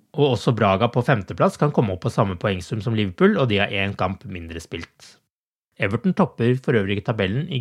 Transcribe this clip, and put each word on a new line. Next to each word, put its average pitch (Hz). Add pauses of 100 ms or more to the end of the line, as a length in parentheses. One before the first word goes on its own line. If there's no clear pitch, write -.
(140)
og 143
også 110
Braga 107
på 123
femteplass 120
kan 151
komme 101
opp -
på 113
samme 98
poengsum 98
som 113
Liverpool, 110
og 127
de 101
har 101
en 98
kamp 95
mindre 82
spilt. - (680)
Everton 113
topper 123
for 127
øvrig 98
tabellen 110
i 139